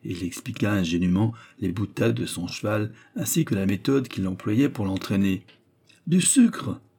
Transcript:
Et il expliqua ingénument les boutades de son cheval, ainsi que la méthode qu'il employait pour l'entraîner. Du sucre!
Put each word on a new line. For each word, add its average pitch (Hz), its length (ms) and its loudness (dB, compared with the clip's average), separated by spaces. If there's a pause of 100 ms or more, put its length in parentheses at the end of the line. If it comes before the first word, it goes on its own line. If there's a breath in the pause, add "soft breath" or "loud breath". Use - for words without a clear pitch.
Et - 80 -8
il 87 120 -6
expliqua - 480 -4
ingénument 90 640 2 (240 loud breath)
les 92 140 -2
boutades 110 420 -2
de 120 120 -4
son - 200 -8
cheval, 107 460 -4 (240 loud breath)
ainsi 165 280 0
que - 100 -2
la 98 120 0
méthode 127 420 0
qu'il 95 200 -4
employait 104 400 0
pour - 160 -4
l'entraîner. 95 600 0 (600 soft breath)
Du 180 140 4
sucre! - 600 4 (180)